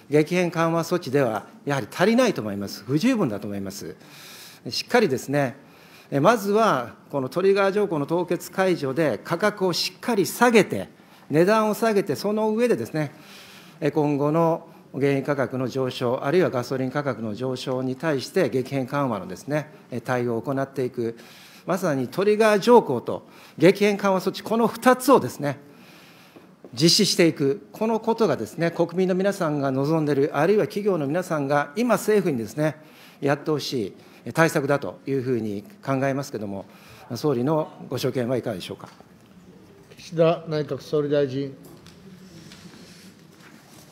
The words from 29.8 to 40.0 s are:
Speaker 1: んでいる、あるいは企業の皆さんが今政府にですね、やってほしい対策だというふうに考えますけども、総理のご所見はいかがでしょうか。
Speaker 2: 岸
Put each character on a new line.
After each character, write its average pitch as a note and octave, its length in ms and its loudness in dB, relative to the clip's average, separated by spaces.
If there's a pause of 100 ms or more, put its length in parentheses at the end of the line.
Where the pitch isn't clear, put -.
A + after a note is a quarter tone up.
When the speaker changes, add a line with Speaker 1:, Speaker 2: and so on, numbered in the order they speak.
Speaker 1:
ん D3+ 40 0
で D3 80 2
い - 20 2
る、 C#3 180 2
あ C#3+ 140 2
る G3+ 60 4
い A3 40 4
は E3+ 80 2
企 G3+ 200 -6
業 F#3+ 120 2
の C#3+ 100 -2
皆 D3 160 -2
さ D#3+ 140 -4
ん C#3 100 -2
が D3 280 0
今 A3+ 200 2
政 G#3 300 2
府 E3+ 60 0
に B2+ 60 -2
で A2 100 -4
す G#2 100 -12
ね、 D3+ 200 0 (440)
や C#3+ 140 2
っ C#3+ 40 -8
て D#3 120 -4
ほ D3 80 0
し A2 340 -6 (320)
い A#2 80 -10
対 D#3+ 160 6
策 C#3 180 -2
だ C#3+ 120 2
と F#2 260 -10
い C3+ 80 -4
う C3+ 80 -2
ふ B2+ 120 -2
う A2+ 60 0
に G#2 240 -6 (220)
考 C3+ 80 -2 (120)
え C3+ 80 0
ま C#3 100 -4
す - 80 -12
け A#2+ 60 -8
ど G#2 100 -8
も、 G2 180 -8 (500)
総 D3 180 0
理 A#2+ 100 0
の D#3 280 0 (180)
ご B2+ 80 -6
所 B2+ 140 -2
見 A#2+ 160 -2
は C3 80 -2
い A2 60 -2
か C3 80 -8
が G#2 60 -6
で F2 60 -10
し - 100 -14
ょ - 20 -8
う - 40 -14
か。 - 120 -18 (1080)
Speaker 2:
岸 - 200 -12